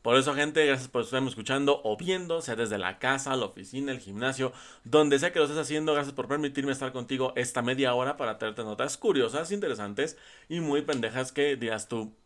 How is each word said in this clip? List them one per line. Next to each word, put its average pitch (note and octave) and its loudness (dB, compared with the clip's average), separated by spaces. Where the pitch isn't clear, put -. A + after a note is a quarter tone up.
Por A#2 4
eso, C#3 4
gente, D3+ 4
gracias B2+ 2
por A#2+ 0
estarme C3 0
escuchando C#3 2
o G#2+ 0
viendo, F3 -2
sea B2 -4
desde G#2+ -2
la F#2 -4
casa, C3+ 0
la A#2 0
oficina, A#2+ -8
el - -6
gimnasio, B2+ -4
donde C#3+ 6
sea E3+ 2
que F3 -2
lo D3+ 6
estés D3 -2
haciendo. D3+ -2
Gracias C#3 -2
por A#2 -4
permitirme C#3+ -2
estar C3 -4
contigo B2+ -2
esta B2+ -2
media B2+ 2
hora B2+ 0
para A2+ -4
traerte A2 -4
notas G#2+ -4
curiosas, D3+ 2
interesantes C3+ -4
y E3+ -4
muy D3 2
pendejas B2+ -2
que C#3+ 2
dirás A2+ -4
tú A2 -6